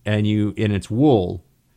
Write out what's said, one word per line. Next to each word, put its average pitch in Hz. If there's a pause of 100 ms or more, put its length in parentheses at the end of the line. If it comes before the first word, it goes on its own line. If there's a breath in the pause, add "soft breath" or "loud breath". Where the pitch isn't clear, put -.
and 107
you, 104
and 107
it's 95
wool, 107 (340)